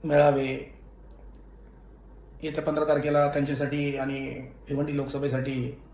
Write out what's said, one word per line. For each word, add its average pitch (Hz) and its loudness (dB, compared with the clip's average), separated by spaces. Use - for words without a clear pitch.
मेळावे, 139 4
येत्या 151 -4
पंधरा 151 2
तारखेला 147 4
त्यांच्यासाठी 143 0
आणि 135 -4
भिवंडी 147 -2
लोकसभेसाठी 131 -4